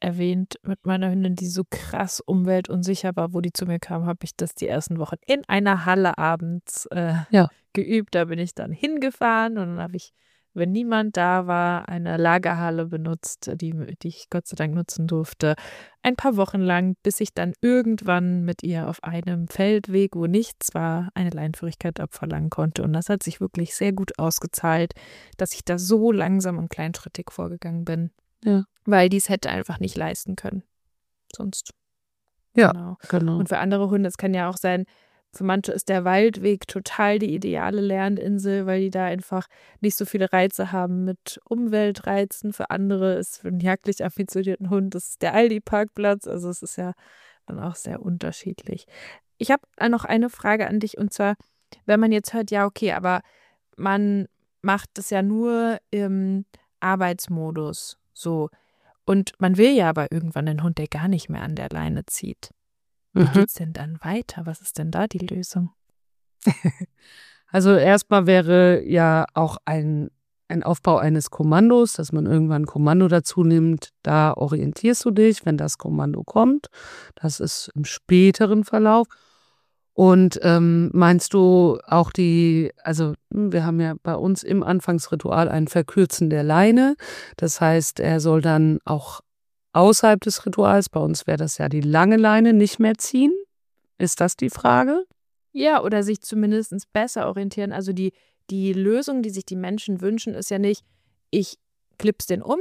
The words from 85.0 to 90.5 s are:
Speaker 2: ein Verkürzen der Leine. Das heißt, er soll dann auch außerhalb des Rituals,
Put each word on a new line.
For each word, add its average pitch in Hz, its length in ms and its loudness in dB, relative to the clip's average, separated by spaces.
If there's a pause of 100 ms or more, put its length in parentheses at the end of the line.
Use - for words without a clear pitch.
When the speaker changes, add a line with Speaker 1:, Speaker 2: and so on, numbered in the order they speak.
Speaker 2:
ein 156 200 0
Verkürzen 175 640 0
der 151 120 0
Leine. 226 540 4 (400)
Das - 240 -4
heißt, 165 400 2
er 160 200 2
soll 160 220 4
dann 156 420 4
auch - 360 -6 (560)
außerhalb 208 440 6
des - 260 -4
Rituals, 202 420 4